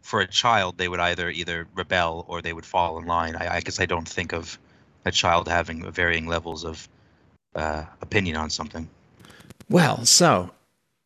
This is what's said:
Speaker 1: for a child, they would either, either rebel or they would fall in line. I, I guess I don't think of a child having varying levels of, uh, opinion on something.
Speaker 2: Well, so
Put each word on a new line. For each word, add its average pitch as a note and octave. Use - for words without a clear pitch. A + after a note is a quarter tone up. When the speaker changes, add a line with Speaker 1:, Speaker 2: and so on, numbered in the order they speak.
Speaker 1:
for G#2+
a F#2
child, G2
they F2+
would F2+
either, F2
either E2+
rebel E2+
or E2+
they E2
would E2
fall F2
in E2
line. E2
I, F2
I -
guess F2+
I F#2+
don't E2+
think F2+
of E2
a F#2+
child E2+
having E2+
varying E2+
levels E2
of, D#2+
uh, D#2
opinion F#2
on D#2
something. -
Speaker 2:
Well, A#2+
so A2